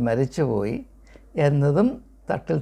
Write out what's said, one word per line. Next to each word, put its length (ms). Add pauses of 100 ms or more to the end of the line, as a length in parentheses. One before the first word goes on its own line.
മരിച്ചുപോയി 680 (720)
എന്നതും 420 (420)
തട്ടിൽ 320